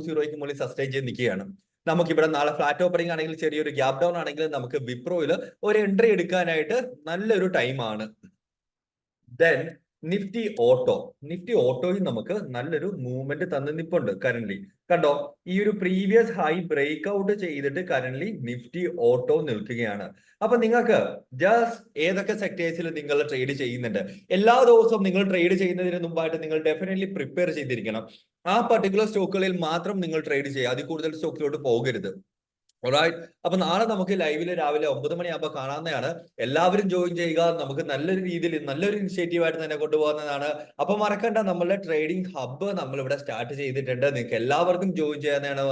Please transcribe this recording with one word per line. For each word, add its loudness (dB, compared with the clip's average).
സീറോയ്ക്ക് -2
മുകളിൽ -8
സസ്റ്റെയിൻ -4
ചെയ്ത് -2
നിൽക്കുകയാണ്. -2
നമുക്കിവിടെ 4
നാളെ 2
ഫ്ലാറ്റ് 2
ഓപ്പണിംഗ് 0
ആണെങ്കിൽ, -4
ചെറിയൊരു -2
ഗ്യാപ് 0
ഡൗൺ 0
ആണെങ്കിൽ, -4
നമുക്ക് -4
വിപ്രോയിൽ -2
ഒരു 4
എൻട്രി 4
എടുക്കാനായിട്ട് 0
നല്ലൊരു 0
ടൈം 0
ആണ്. -6
Then 4
Nifty -2
Auto. 4
Nifty -4
ഓട്ടോയിൽ 0
നമുക്ക് -4
നല്ലൊരു -4
മൂവ്മെന്റ് -6
തന്ന് -4
നിപ്പുണ്ട് -2
currently. -2
കണ്ടോ, 4
ഈ 0
ഒരു 4
പ്രീവിയസ് 4
ഹൈ 2
ബ്രേക്ക്ഔട്ട് 0
ചെയ്തിട്ട് -4
currently -2
Nifty -6
Auto 4
നിൽക്കുകയാണ്. -4
അപ്പൊ 4
നിങ്ങൾക്ക് 4
just 4
ഏതൊക്കെ 0
സെക്ടേഴ്സിൽ -4
നിങ്ങൾ 2
ട്രേഡ് -2
ചെയ്യുന്നുണ്ട്, -2
എല്ലാ 6
ദിവസവും 8
നിങ്ങൾ 2
ട്രേഡ് 4
ചെയ്യുന്നതിന് -2
മുമ്പായിട്ട് -2
നിങ്ങൾ 0
definitely -2
പ്രിപ്പയർ 0
ചെയ്തിരിക്കണം. -4
ആ 4
പർട്ടിക്കുലർ 4
സ്റ്റോക്കുകളിൽ 0
മാത്രം -2
നിങ്ങൾ -2
ട്രേഡ് 0
ചെയ്യുക, 0
അതിൽ -8
കൂടുതൽ -4
സ്റ്റോക്കിലോട്ട് -2
പോകരുത്. 0
Alright, 4
അപ്പൊ 2
നാളെ 2
നമുക്ക് 0
ലൈവില് 0
രാവിലെ 0
ഒമ്പത് -4
മണിയാകുമ്പോ -4
കാണാവുന്നതാണ്. -4
എല്ലാവരും 4
ജോയിൻ 0
ചെയ്യുക, 0
നമുക്ക് -4
നല്ലൊരു 0
രീതിയിൽ -2
നല്ലൊരു 0
ഇനിഷ്യേറ്റീവ് 0
ആയിട്ട് 0
തന്നെ -4
കൊണ്ടുപോകുന്നതാണ്. 0
അപ്പൊ 2
മറക്കണ്ട, 0
നമ്മളുടെ 0
ട്രേഡിംഗ് -2
ഹബ്ബ് -6
നമ്മളിവിടെ -4
സ്റ്റാർട്ട് -6
ചെയ്തിട്ടുണ്ട്. 0
നിങ്ങൾക്ക് -2
എല്ലാവർക്കും 2
ജോയിൻ -2
ചെയ്യാവുന്നതാണ്. 0